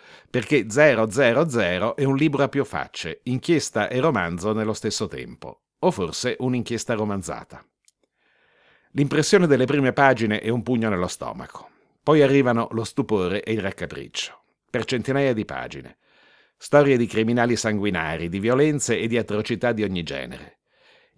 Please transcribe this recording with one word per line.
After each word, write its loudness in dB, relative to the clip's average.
perché 0
Zero 4
zero 2
zero 0
è -2
un 2
libro 2
a 0
più -2
facce, -8
inchiesta 0
e -2
romanzo 0
nello -2
stesso -4
tempo, -14
o 2
forse -4
un'inchiesta -4
romanzata. -6
L'impressione 4
delle 6
prime 2
pagine 4
è -4
un -2
pugno 0
nello 0
stomaco. -12
Poi 6
arrivano 4
lo -2
stupore -2
e -4
il -2
raccapriccio, -8
per -4
centinaia 0
di -2
pagine. -12
Storie 4
di 2
criminali 2
sanguinari, -2
di -4
violenze 0
e -2
di 0
atrocità -2
di -2
ogni -2
genere, -12